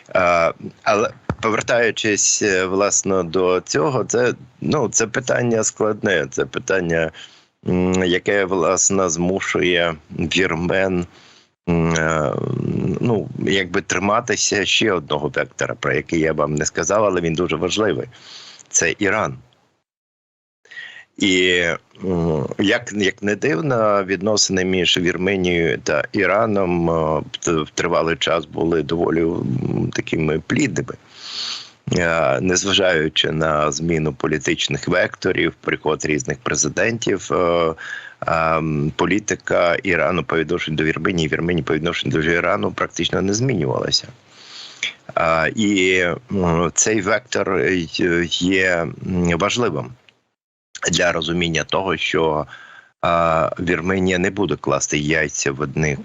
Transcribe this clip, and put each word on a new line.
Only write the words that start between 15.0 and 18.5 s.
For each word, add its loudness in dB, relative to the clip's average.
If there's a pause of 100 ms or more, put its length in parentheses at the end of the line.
вектора, -4
про -2
який -2
я 2
вам 0
не 0
сказав, 0
але 2
він 0
дуже 0
важливий. 0 (600)